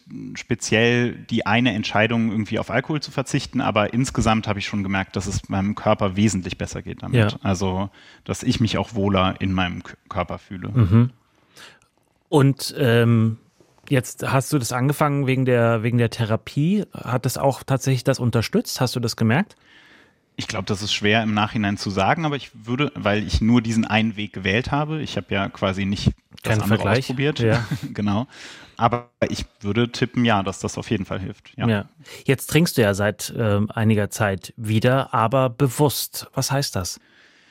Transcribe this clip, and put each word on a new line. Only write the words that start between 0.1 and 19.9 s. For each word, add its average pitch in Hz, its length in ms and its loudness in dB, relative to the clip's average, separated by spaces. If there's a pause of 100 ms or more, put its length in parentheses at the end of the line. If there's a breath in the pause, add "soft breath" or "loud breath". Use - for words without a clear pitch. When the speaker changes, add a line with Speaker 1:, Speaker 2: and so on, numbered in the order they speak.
Speaker 1:
speziell 120 800 2
die - 320 -4
eine 117 280 4
Entscheidung, 110 580 0
irgendwie 107 280 -2
auf - 120 -6
Alkohol 143 280 -2
zu - 120 -12
verzichten, 131 500 -4
aber 107 320 0
insgesamt 113 540 0
hab 101 100 -2
ich 98 80 -6
schon 104 180 -4
gemerkt, 95 320 -4
dass 98 120 -4
es 95 200 -6
meinem 101 280 -2
Körper 104 400 0
wesentlich 95 420 0
besser - 240 -8
geht - 220 -12
damit. 104 300 2
Speaker 2:
Ja. - 100 -12
Speaker 1:
Also, 95 460 -2 (360 loud breath)
dass - 180 -6
ich - 160 0
mich 101 200 0
auch - 160 -6
wohler 95 440 2
in 95 140 -2
meinem 90 300 -2
K-, - 100 -18 (160)
Körper 87 300 -6
fühle. 98 300 -12
Speaker 2:
Mhm. 117 400 4 (1200 loud breath)
Und, 139 480 4
ähm, 117 600 4 (520)
jetzt - 420 -2
hast 135 220 0
du 151 40 4
das 120 140 -4
angefangen 143 560 0
wegen 131 180 2
der, 117 380 4
wegen 120 140 2
der 117 120 4
Therapie. 143 840 0
Hat - 320 -4
das 127 120 -2
auch 143 260 0
tatsächlich 131 420 0
das 131 140 2
unterstützt? 120 640 0
Hast 123 140 0
du 127 40 -4
das 117 180 -4
gemerkt? 120 380 2 (840 soft breath)